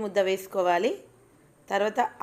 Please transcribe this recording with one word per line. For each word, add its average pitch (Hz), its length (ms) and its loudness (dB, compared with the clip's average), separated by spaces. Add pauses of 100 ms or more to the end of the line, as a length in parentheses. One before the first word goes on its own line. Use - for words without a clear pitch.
ముద్ద 202 140 -2 (100)
వేసుకోవాలి. 190 640 0 (760)
తర్వాత 208 300 0 (220)